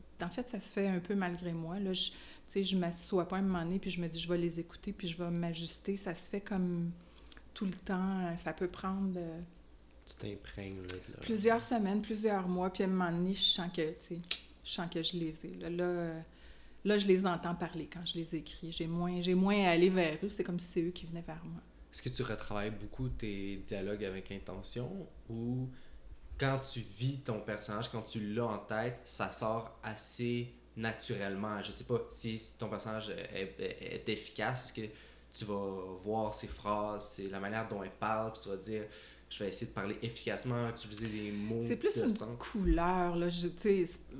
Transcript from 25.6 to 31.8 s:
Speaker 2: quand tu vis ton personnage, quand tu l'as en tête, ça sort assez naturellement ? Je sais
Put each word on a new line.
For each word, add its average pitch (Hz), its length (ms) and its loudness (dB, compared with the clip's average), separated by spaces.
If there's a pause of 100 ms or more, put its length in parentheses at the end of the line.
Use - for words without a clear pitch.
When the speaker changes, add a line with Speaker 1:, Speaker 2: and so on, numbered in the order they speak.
Speaker 2:
quand 135 220 2 (100)
tu 123 120 -2
vis 110 400 -2
ton 113 200 -2
personnage, 107 520 -2
quand 110 100 -2
tu 104 320 -2
l'as 120 120 4
en 104 120 0
tête, 113 460 -2
ça - 260 -2
sort 110 540 0
assez 120 680 -2 (240)
naturellement ? 104 840 -2
Je 98 80 -6
sais - 140 -6